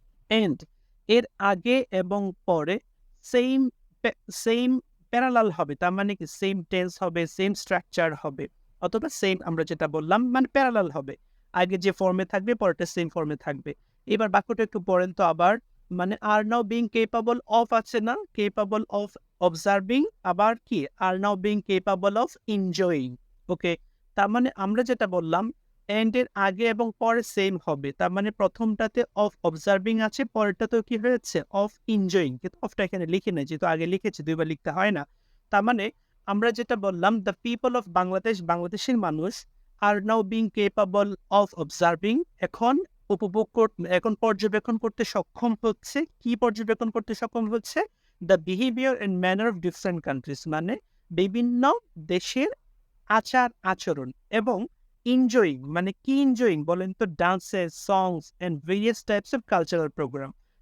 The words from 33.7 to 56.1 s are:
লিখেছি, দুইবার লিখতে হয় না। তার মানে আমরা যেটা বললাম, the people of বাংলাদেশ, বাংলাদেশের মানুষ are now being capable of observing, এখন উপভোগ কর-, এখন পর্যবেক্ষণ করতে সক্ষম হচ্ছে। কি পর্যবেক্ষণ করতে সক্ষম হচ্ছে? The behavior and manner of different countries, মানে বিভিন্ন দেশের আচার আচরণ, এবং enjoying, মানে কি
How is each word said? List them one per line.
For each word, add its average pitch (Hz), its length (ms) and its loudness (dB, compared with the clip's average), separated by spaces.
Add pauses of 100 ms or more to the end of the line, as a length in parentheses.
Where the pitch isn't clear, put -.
লিখেছি, 185 360 -4
দুইবার 160 240 -2
লিখতে 160 240 -6
হয় 190 200 0
না। 175 160 -2 (440)
তার 202 120 4
মানে 220 280 0 (360)
আমরা 208 240 2
যেটা 240 260 -2
বললাম, 196 440 0
the 190 120 -2 (120)
people 240 300 -2
of 247 140 0
বাংলাদেশ, 185 540 0
বাংলাদেশের 175 560 -2
মানুষ 170 480 -2 (360)
are 208 180 2
now 220 220 2
being 220 360 0
capable 202 540 2
of 190 520 0
observing, 185 600 2 (140)
এখন 269 440 0 (260)
উপভোগ 202 460 0
কর-, 214 340 2
এখন 190 260 2
পর্যবেক্ষণ 214 640 0
করতে 226 260 -2
সক্ষম - 580 -2
হচ্ছে। 233 420 -2
কি - 320 -4
পর্যবেক্ষণ 226 540 -2
করতে 220 240 -4
সক্ষম 226 360 -4
হচ্ছে? 233 300 -4 (440)
The 180 140 6
behavior 240 640 0
and 196 100 -2 (120)
manner 190 260 2
of 180 100 -8
different 175 400 -4
countries, 139 500 -8
মানে 165 260 -2 (340)
বিভিন্ন 240 720 2 (180)
দেশের 226 500 -2 (600)
আচার 240 420 2 (120)
আচরণ, 160 480 -4 (200)
এবং 214 360 -2 (380)
enjoying, 240 580 4
মানে 175 300 -4
কি 269 300 0